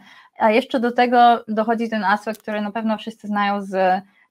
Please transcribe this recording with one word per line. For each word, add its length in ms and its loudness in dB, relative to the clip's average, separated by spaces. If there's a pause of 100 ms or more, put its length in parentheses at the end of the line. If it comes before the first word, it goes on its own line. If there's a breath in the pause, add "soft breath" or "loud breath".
(380 soft breath)
a 120 4
jeszcze 300 0
do 120 -2
tego 560 4
dochodzi 420 -2
ten 140 -4
aspekt, 380 -2
który 180 -6
na 120 -6
pewno 260 -4
wszyscy 280 -14
znają 360 -2
z, 400 0 (280 soft breath)